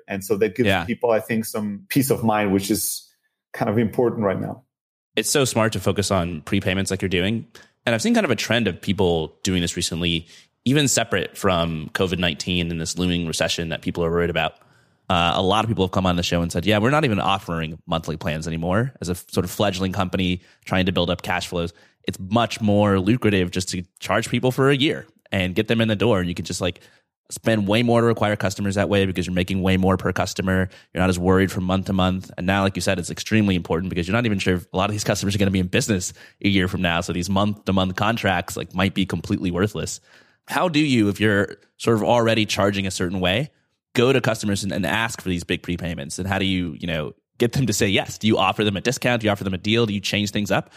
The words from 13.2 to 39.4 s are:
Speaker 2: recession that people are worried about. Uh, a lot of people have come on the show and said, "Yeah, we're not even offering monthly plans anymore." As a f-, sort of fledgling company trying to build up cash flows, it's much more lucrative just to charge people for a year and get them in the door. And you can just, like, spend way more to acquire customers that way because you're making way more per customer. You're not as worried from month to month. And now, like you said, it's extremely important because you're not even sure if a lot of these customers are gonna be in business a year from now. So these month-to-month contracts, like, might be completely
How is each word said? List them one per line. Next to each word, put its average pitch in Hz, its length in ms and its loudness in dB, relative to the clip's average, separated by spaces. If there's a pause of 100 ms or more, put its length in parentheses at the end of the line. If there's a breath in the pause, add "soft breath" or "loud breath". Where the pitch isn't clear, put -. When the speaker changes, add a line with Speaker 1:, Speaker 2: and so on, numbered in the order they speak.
Speaker 2:
recession 82 420 -2
that - 120 -6
people 85 240 -4
are 82 60 -2
worried 85 180 0
about. 80 240 -2 (560 soft breath)
Uh, 85 240 2
a - 80 0
lot 101 240 2
of - 20 -2
people 95 160 0
have 92 80 0
come 95 140 0
on 90 100 2
the 87 80 0
show 85 200 0
and 82 80 -4
said, 87 160 -2
"Yeah, 104 100 4
we're 110 140 2
not 151 120 2
even 107 160 0
offering 82 680 -2
monthly 82 280 -4
plans 80 320 -6
anymore." 90 540 -2
As 82 80 -4
a 90 40 -2
f-, - 180 -8
sort 95 120 0
of 92 60 -6
fledgling 95 420 -2
company 92 500 -2 (240 soft breath)
trying 185 200 0
to 190 60 2
build 165 180 0
up 190 140 -4
cash 180 240 -2
flows, 87 260 -4 (340 soft breath)
it's - 120 -8
much 107 420 0
more 104 380 4
lucrative 98 500 2
just 92 200 -4
to 90 140 -6 (160)
charge 107 300 -2
people 123 220 0
for 135 180 2
a 143 80 4
year 120 300 0 (240)
and 90 240 0
get 107 120 2
them 117 140 2
in 113 60 4
the 110 80 2
door. 101 240 2
And 90 100 0
you 87 60 -4
can 87 100 -6
just, - 160 -6
like, 90 200 -4 (500 soft breath)
spend 107 360 0
way 110 160 4
more 117 180 4
to 117 60 4
acquire 107 280 2
customers 98 400 -2
that 98 140 2
way 98 160 4
because 90 220 -2
you're 90 80 -4
making 92 260 0
way 95 160 4
more 92 200 4
per 92 140 -2
customer. 92 580 -2 (240 loud breath)
You're 90 80 -2
not 92 80 4
as 90 100 0
worried 92 320 4
from 92 120 -4
month 92 220 -2
to 98 80 -2
month. 92 440 0
And 90 100 -4
now, 98 160 2
like 98 120 0
you 90 60 -4
said, 95 160 0
it's 85 140 -6
extremely 101 440 2
important 87 340 -2
because 85 180 -2
you're 98 80 0
not 120 100 0
even 104 140 0
sure 92 160 2
if 85 180 -6
a 90 40 -2
lot 98 120 0
of 107 40 -4
these 107 100 -6
customers 101 320 0
are - 20 -2
gonna 98 140 2
be 98 80 2
in 90 80 0
business 95 460 0 (300 loud breath)
a 101 60 2
year 95 180 4
from 90 140 -4
now. 85 200 0
So 87 120 -6
these 90 160 -4
month-to-month 95 640 0
contracts, 104 640 0
like, - 160 -10
might 92 220 0
be 95 100 0
completely 90 460 -4